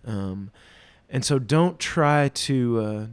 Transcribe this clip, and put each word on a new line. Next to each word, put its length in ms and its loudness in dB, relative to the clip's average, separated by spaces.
Um, 440 -8
and 140 -4
so 140 4
don't 400 2
try 500 2
to, 520 -2
uh, 320 -4